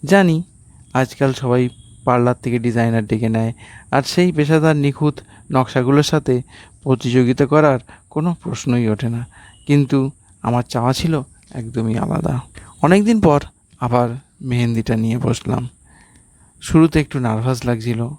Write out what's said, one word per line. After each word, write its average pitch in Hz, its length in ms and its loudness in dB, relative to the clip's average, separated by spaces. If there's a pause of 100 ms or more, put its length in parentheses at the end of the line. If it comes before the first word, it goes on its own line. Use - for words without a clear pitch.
(100)
জানি 185 260 4 (640)
আজকাল 135 300 0 (120)
সবাই 127 200 0 (440)
পার্লার 123 380 2
থেকে 123 220 -2
ডিজাইনার 113 440 0
ডেকে 113 260 -2
নেয়, 113 160 -2 (420)
আর 139 80 2 (100)
সেই 180 240 2
পেশাদার 156 480 2
নিখুঁত 143 320 0 (380)
নকশাগুলোর 131 580 2
সাথে 143 220 0 (500)
প্রতিযোগিতা 127 680 2
করার 147 280 4 (340)
কোনো 156 160 -2 (120)
প্রশ্নই 123 500 -2
ওঠে 110 220 -4
না, 117 80 -6 (460)
কিন্তু 143 300 2 (440)
আমার 120 300 0
চাওয়া 123 280 0
ছিল 165 140 0 (440)
একদমই 113 460 -4
আলাদা। - 300 -2 (520)
অনেক 185 220 6
দিন 233 180 2
পর 147 140 4 (460)
আবার 120 220 0 (400)
মেহেন্দিটা 117 540 -2
নিয়ে 113 240 -2
বসলাম। 120 360 -4 (1000)
শুরুতে 160 420 4
একটু - 120 -10 (100)
নার্ভাস 117 320 -2 (100)
লাগছিল 117 320 -4 (180)